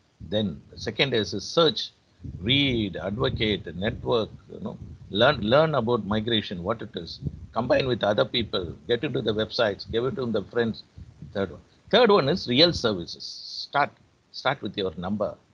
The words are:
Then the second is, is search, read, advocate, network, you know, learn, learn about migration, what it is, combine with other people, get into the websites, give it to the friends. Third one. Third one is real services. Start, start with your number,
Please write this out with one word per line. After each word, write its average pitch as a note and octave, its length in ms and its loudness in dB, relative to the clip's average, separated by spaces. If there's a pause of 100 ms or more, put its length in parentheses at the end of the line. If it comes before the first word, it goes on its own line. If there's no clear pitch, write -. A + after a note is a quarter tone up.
(200)
Then F2+ 400 -2 (120)
the - 80 -16
second C3 320 0
is, A2 220 0
is G2 100 -6
search, - 460 2 (500)
read, A#2 560 2
advocate, G#2 800 -2
network, A2 540 -2 (200)
you E2+ 100 -14
know, - 180 -10 (320)
learn, A#2 320 4
learn C#3+ 320 4
about A2+ 320 2
migration, G#2+ 560 -2
what A2 180 -4
it A2 160 -12
is, - 240 -12 (320)
combine B2 340 2
with B2 160 0
other G#2 220 4
people, G2 500 -4 (140)
get A#2+ 160 2
into C3 160 -2
the G#2+ 140 0
websites, G#2 580 0
give A#2+ 140 2
it A#2+ 100 -2
to C3 100 -2
the G#2+ 180 0
friends. A2+ 400 0 (500)
Third G2 160 -2
one. D2 100 -16 (300)
Third A3+ 200 6
one E3 180 6
is F3+ 200 -2
real D#3 240 6
services. F2 520 -2 (440)
Start, C#3+ 220 0 (420)
start - 300 -4
with G#2 140 -8
your F#2 200 -2
number, F#2 400 -2 (180)